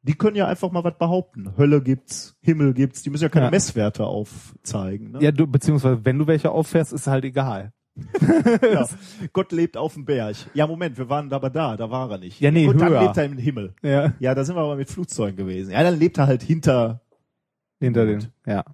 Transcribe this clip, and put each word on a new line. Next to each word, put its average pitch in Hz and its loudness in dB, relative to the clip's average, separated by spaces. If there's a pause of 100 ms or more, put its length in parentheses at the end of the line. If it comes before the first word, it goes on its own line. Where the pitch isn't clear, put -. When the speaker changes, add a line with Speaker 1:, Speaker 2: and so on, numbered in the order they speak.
Speaker 1:
Die 147 -2
können 208 0
ja 196 2
einfach 180 -4
mal 175 -4
was 165 -2
behaupten. 165 -4
Hölle 143 4
gibt's, - -6
Himmel 151 2
gibt's, 131 -2
die 143 -8
müssen 147 -4
ja 160 0
keine 143 4
Speaker 2:
Ja. - 2
Speaker 1:
Messwerte 110 0
aufzeigen, 104 -8
ne? 131 -12
Speaker 2:
Ja, 147 6
du, 151 2
beziehungsweise 131 0
wenn 131 2
du 151 0
welche 156 2
auffährst, 156 0
ist 113 -6
halt 135 0
egal. 123 -6 (240)
<laughs> - -6 (400)
Speaker 1:
Ja. 190 2 (460)
Gott 190 -2
lebt 170 -2
auf 147 -6
dem 143 -14
Berg. 110 -4 (160)
Ja, 151 2
Moment, 160 -6
wir 127 -10
waren 143 -4
aber 135 -4
da, 127 -4
da 113 -8
war 131 -6
er 95 -8
nicht. 90 -16
Speaker 2:
Ja, 143 4
nee, 160 6
Speaker 1:
Gut, 135 6
dann 175 6
Speaker 2:
höher. 131 4
Speaker 1:
lebt - 4
er 151 2
im 143 -8
Himmel. 120 -6
Speaker 2:
Ja. 139 2
Speaker 1:
Ja, 127 0
da 139 0
sind 175 -6
wir 170 -2
aber 147 -4
mit 135 -8
Flugzeugen 110 -6
gewesen. 95 -8
Ja, 127 2
dann 175 2
lebt 170 2
er 139 4
halt 127 2
hinter 127 2 (800)
Speaker 2:
Hinter 120 2
Speaker 1:
Gut. 107 0 (220)
Speaker 2:
den, 110 -4
ja. 95 -2 (100)